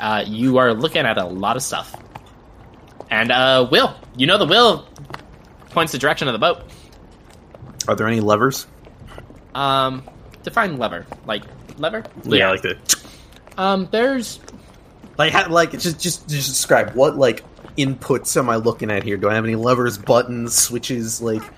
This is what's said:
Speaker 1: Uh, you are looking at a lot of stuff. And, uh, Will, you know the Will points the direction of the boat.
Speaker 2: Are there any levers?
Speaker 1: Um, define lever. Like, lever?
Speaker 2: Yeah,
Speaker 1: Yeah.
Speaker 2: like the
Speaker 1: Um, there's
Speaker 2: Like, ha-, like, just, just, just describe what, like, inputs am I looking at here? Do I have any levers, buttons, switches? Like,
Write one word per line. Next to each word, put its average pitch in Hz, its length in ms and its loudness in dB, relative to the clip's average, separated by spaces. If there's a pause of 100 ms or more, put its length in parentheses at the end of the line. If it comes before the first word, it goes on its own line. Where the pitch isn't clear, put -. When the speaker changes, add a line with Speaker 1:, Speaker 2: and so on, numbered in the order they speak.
Speaker 1:
Uh, 107 260 -2
you 120 300 0
are 127 160 4
looking 151 320 -2
at 110 140 2
a 95 80 0
lot 98 300 -2
of 135 60 -6
stuff. - 320 -8 (1160)
And, 113 200 2
uh, 127 400 4
Will, 220 240 2 (220)
you 127 100 2
know 190 120 4
the 196 80 2
Will 196 420 4 (800)
points 165 220 -2
the 143 60 -4
direction 151 300 0
of 127 40 0
the 110 60 -4
boat. 160 240 0 (1200)
Speaker 2:
Are 107 80 2
there 110 120 0
any 113 140 0
levers? 107 460 2 (880)
Speaker 1:
Um, 131 480 -2 (420)
define 175 340 -2
lever. 95 280 -4 (200)
Like, 107 160 -4 (340)
lever? 170 280 -6 (200)
Speaker 2:
Yeah, - 120 0
Speaker 1:
Yeah. 110 160 4
Speaker 2:
like 95 100 -4
the 90 160 -6 (800)
Speaker 1:
Um, 190 320 0
there's 240 500 -2 (800)
Speaker 2:
Like, 156 140 2
ha-, 190 180 2
like, 165 220 4
just, - 280 -4
just, - 260 -6
just 139 220 -4
describe 117 460 2
what, 147 240 4
like, 131 260 2 (320)
inputs 135 640 -2
am 131 100 2
I 117 80 2
looking 113 340 -2
at 101 120 0
here? 101 160 -4
Do 98 100 0
I 107 60 2
have 110 100 0
any 113 120 -2
levers, 120 420 2
buttons, 120 560 0
switches? 117 680 -2
Like, 110 220 -4 (140)